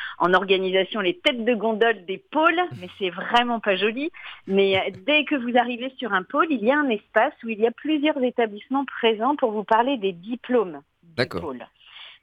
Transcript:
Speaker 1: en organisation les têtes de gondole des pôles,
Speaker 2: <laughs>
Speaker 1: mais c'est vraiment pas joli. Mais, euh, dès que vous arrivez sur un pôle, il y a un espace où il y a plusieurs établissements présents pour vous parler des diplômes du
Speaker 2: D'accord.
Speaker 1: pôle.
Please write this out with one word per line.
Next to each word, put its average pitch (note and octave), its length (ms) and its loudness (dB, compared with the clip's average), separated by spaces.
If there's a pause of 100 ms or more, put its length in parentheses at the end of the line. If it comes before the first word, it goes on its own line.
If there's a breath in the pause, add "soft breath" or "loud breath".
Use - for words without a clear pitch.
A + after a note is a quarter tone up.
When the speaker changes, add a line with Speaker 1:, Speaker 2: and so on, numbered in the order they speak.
(180 loud breath)
Speaker 1:
en F3 160 4
organisation F#3+ 680 2
les F3 180 -2
têtes B3 260 -2
de B3 100 2
gondole G#3+ 520 0
des F#3 120 -8
pôles, E4 420 0 (100)
Speaker 2:
<laughs> G3+ 100 -14
Speaker 1:
mais F3+ 80 -12 (100)
c'est F#3 120 -2
vraiment A#3 480 0
pas G#3 160 0
joli. A3+ 360 -2 (360 loud breath)
Mais, G3 320 4
euh, F#3 120 -2 (160)
dès D4 180 4
que D4+ 100 -4
vous A#3+ 240 0
arrivez B3 400 -2
sur A3 140 -8
un F#3 100 2
pôle, D4 280 0
il B3 120 -2
y A3 80 2
a D4 80 4
un C#4+ 120 2
espace A3 520 0
où A#3 60 -10
il A3 100 -6
y A3 80 2
a B3 60 0
plusieurs D4 500 -2
établissements A#3+ 640 -2
présents A3+ 500 0
pour B3+ 160 0
vous G#3 140 -4
parler A#3 320 2
des F#3+ 160 -2
diplômes F#3+ 680 -2 (200)
du E3 140 -20
Speaker 2:
D'accord. B2+ 240 -2
Speaker 1:
pôle. C3 260 -10 (560 loud breath)